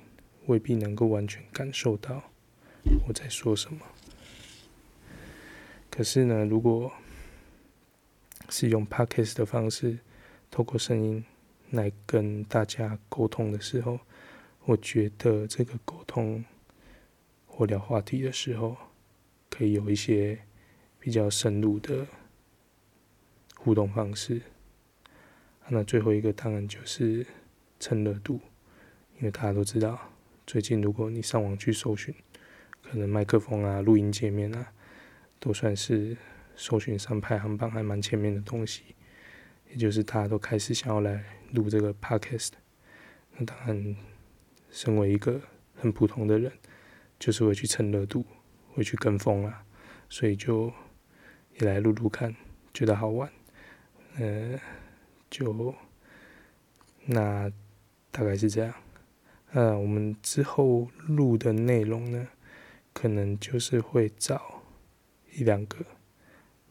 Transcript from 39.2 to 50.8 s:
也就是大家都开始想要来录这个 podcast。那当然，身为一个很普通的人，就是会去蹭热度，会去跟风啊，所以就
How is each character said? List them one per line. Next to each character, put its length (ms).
也 60
就 140
是 120
大 180
家 80
都 100
开 200
始 160
想 160
要 100
来 240
录 180
这 100
个 140
podcast。 560
那 100
当 100
然， 300
身 260
为 140
一 60
个 240
很 140
普 160
通 200
的 120
人， 140
就 140
是 120
会 100
去 120
蹭 240
热 140
度， 200
会 100
去 120
跟 220
风 260
啊， 200
所 200
以 80
就 360